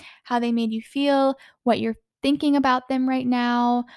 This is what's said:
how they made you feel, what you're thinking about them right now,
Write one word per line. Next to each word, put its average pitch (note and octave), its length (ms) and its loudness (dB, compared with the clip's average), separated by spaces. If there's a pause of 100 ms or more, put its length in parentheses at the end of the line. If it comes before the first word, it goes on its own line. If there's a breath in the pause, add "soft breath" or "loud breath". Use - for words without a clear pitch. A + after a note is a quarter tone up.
(240 loud breath)
how A#3+ 160 -2
they A#3 140 -2
made A#3 180 -2
you A3 100 -6
feel, C4+ 540 0 (280 loud breath)
what G#3+ 180 0
you're A3+ 160 -4 (260)
thinking C#4+ 320 2
about C4 320 0
them C4 220 -2
right C4 180 -2
now, A#3+ 560 0 (140 loud breath)